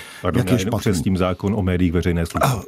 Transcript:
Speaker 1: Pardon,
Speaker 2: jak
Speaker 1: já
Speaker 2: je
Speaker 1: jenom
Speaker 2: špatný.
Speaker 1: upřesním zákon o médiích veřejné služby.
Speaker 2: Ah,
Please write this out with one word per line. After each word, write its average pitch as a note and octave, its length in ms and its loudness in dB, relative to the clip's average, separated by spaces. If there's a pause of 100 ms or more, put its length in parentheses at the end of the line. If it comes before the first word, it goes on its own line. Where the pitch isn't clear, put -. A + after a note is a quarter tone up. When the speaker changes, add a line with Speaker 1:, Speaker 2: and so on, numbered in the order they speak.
(220)
Speaker 1:
Pardon, F2+ 180 0
Speaker 2:
jak G#2+ 80 0
Speaker 1:
já - 60 2
Speaker 2:
je A2+ 60 4
Speaker 1:
jenom G2+ 120 -2
Speaker 2:
špatný. G#2+ 200 0
Speaker 1:
upřesním F#2 260 0
zákon F#2 380 0
o G2+ 60 0
médiích F2+ 300 2
veřejné E2+ 340 0
služby. - 220 0
Speaker 2:
Ah, A#2 200 -2